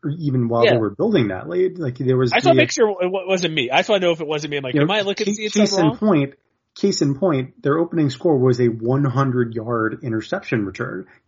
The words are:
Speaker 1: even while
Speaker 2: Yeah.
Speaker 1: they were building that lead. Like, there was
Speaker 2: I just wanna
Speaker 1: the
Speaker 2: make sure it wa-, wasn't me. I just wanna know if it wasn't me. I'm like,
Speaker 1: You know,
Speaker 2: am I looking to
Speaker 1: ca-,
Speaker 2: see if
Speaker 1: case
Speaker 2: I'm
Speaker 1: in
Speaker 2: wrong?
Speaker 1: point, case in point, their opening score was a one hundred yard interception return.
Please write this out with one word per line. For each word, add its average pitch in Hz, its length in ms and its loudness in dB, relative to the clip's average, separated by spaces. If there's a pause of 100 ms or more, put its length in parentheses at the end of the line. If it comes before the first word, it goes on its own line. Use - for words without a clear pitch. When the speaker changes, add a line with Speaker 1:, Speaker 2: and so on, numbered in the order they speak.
(180)
Speaker 1:
even 131 300 0
while 117 160 2
Speaker 2:
Yeah. 156 80 6
Speaker 1:
they 120 60 4
were 104 120 0
building 151 380 2
that 92 200 -8
lead. 180 300 -2
Like, 135 180 -6
there 131 200 0
was 127 160 2
Speaker 2:
I - 60 2
just - 80 2
wanna 131 100 6
Speaker 1:
the 131 60 6
Speaker 2:
make - 100 0
sure 226 160 2
it 180 200 -2
wa-, 185 160 -6
wasn't 175 300 -2
me. 123 160 -2
I 131 60 2
just 185 120 2
wanna 202 160 2
know 175 60 2
if 165 100 -2
it 156 60 -6
wasn't 151 240 -4
me. 143 60 -4
I'm 139 80 -4
like, 127 100 -4
Speaker 1:
You 151 60 2
know, 147 60 4
Speaker 2:
am 175 40 0
I 208 120 0
looking 196 240 -4
to 202 40 0
Speaker 1:
ca-, 208 60 -2
Speaker 2:
see 214 80 -6
if 208 80 -4
Speaker 1:
case 202 220 2
Speaker 2:
I'm 190 40 0
Speaker 1:
in 165 120 4
Speaker 2:
wrong? 240 80 -2
Speaker 1:
point, 151 360 2 (400)
case - 280 0
in 143 120 2
point, 135 480 -2
their 147 160 0
opening 165 320 0
score 156 260 0
was 123 240 2
a 123 60 4
one 117 380 0
hundred 123 500 0
yard 113 480 -4
interception 113 640 -4
return. 92 400 -8 (220)